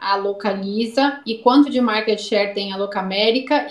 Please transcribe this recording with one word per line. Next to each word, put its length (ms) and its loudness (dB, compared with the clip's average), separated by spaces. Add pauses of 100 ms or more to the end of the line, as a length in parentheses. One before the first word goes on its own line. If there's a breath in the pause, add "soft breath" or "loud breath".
a 140 -2
Localiza 1120 -2
e 120 -6
quanto 300 6
de 120 0
market 400 0
share 340 0
tem 180 -6
a 40 -8
Locamérica 960 0